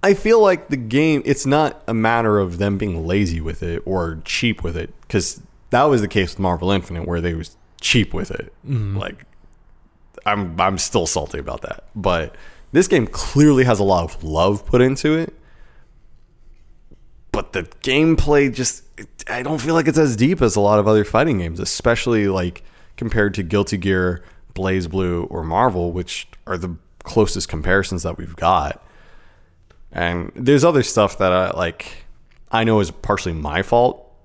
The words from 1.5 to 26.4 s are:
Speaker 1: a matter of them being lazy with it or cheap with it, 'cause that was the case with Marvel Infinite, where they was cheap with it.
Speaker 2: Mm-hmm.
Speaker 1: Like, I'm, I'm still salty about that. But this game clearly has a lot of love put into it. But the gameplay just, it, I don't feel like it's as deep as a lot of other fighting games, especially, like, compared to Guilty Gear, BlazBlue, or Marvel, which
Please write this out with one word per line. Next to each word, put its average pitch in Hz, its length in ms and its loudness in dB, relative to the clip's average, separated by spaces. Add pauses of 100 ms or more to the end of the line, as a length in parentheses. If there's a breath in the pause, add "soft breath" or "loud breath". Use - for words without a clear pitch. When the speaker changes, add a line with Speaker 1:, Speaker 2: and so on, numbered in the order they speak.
Speaker 1:
a 113 80 -4
matter 113 460 2
of 87 200 -2
them 101 180 0
being 90 280 -4
lazy 85 360 0
with 80 200 -8
it 85 240 -6
or 82 380 -4
cheap - 400 -4
with 85 140 -6
it, 80 160 -10 (160)
'cause - 320 -2 (300)
that 127 120 4
was 143 160 4
the 104 80 -2
case 92 240 0
with - 80 -16
Marvel 90 320 0
Infinite, 87 380 -4
where 85 100 -2
they 85 140 -4
was 80 240 -10 (240)
cheap - 320 0
with - 180 -6
it. - 220 -12 (120)
Speaker 2:
Mm-hmm. 107 320 -4
Speaker 1:
Like, 95 280 -10 (1000)
I'm, 98 340 -4
I'm 92 180 0
still - 280 -2
salty 76 340 -6
about - 240 -10
that. - 200 -12 (100)
But 90 420 -2 (360 loud breath)
this 170 160 4
game 131 180 2
clearly 139 600 4
has 117 140 2
a 101 40 2
lot 90 220 2
of - 180 -12
love 85 420 0
put 123 160 2
into 139 360 2
it. 165 160 -6 (2000 soft breath)
But - 200 -4
the 92 100 -4
gameplay 143 920 2
just, 123 300 -4 (140)
it, - 100 -18 (220)
I 120 120 -6
don't 143 180 -4
feel 147 140 0
like 165 140 4
it's 151 100 4
as 147 180 4
deep 143 260 2
as 110 140 4
a 104 60 2
lot 104 180 6
of 101 80 2
other 107 180 6
fighting 127 340 2
games, 87 200 -6
especially, 117 680 0
like, 92 360 -2 (340 soft breath)
compared 107 380 0
to 101 80 -4
Guilty 101 340 0
Gear, 90 460 0 (300 soft breath)
BlazBlue, 92 760 -2
or 85 120 -8
Marvel, 87 500 0
which - 340 -8 (180)